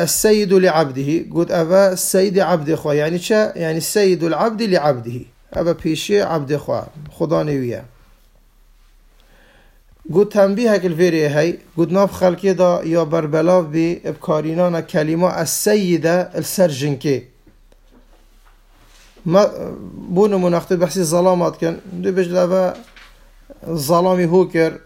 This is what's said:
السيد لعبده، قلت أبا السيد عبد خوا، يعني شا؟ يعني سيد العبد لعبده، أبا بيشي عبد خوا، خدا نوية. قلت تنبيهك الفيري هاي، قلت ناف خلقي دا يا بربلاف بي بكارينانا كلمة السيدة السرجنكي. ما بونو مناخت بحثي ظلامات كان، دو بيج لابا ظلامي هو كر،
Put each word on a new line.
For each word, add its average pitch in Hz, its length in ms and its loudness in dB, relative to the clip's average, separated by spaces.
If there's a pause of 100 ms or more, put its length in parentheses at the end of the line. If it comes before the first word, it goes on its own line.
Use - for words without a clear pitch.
السيد 208 500 2
لعبده، 156 560 2 (240)
قلت 170 180 -2
أبا 185 400 4
السيد 190 480 0
عبد 160 360 0
خوا، 151 180 -2
يعني 156 260 0
شا؟ 214 220 0 (220)
يعني 160 160 -4
سيد 185 440 0
العبد 196 380 -2
لعبده، 143 580 0 (340)
أبا 170 180 0
بيشي 160 500 -2
عبد 156 360 -2
خوا، 120 240 -4 (380)
خدا 165 240 0
نوية. 127 420 -4 (2250)
قلت 202 200 2
تنبيهك 202 520 2
الفيري 170 420 2
هاي، 151 320 0 (180)
قلت 165 140 0
ناف 190 200 2
خلقي 185 420 0
دا 175 300 2
يا 165 200 0
بربلاف 160 640 2
بي 165 300 -2
بكارينانا 160 840 -2
كلمة 165 640 -2
السيدة 175 800 0
السرجنكي. 147 1120 -2 (1900)
ما 180 160 4 (760)
بونو 202 220 4
مناخت 175 360 0
بحثي 180 300 0
ظلامات 175 540 2
كان، 165 220 -4 (140)
دو 180 180 -4
بيج 180 160 0
لابا 180 500 0 (880)
ظلامي 175 600 0
هو 175 220 4
كر، 160 380 0